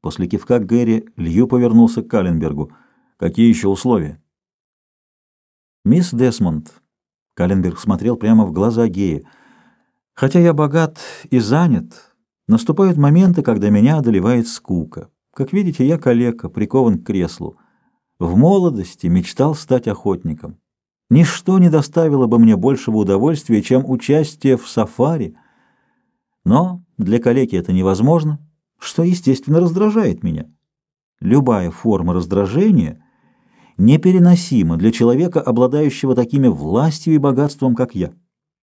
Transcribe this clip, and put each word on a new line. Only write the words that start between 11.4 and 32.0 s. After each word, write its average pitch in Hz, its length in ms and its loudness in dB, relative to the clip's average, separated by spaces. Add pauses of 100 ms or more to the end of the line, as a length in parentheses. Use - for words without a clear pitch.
наступают 185 500 0
моменты, 165 440 4
когда 104 280 0
меня 117 280 4
одолевает 117 500 0
скука. - 640 -8 (240)
Как - 200 -6
видите, 175 320 -2
я 160 120 0
калека, 120 520 0
прикован 110 500 0
к - 60 -14
креслу. 87 520 -6 (640)
В 87 160 -4
молодости 165 720 0
мечтал 170 480 0
стать 123 320 -4
охотником. 92 720 -6 (500)
Ничто 170 500 2
не 180 100 6
доставило 147 580 0
бы 117 120 2
мне 113 160 6
большего 117 420 -2
удовольствия, 107 640 0
чем 131 280 0
участие 139 680 0
в - 100 -12
сафари. 117 680 -4 (1120)
Но 175 380 0 (140)
для 110 220 0
калеки 120 360 0
это 90 180 -4
невозможно, 127 680 0 (400)
что, - 240 -6
естественно, 160 560 0
раздражает 185 640 -2
меня. 76 260 -6 (680)
Любая 107 520 0
форма 90 420 -2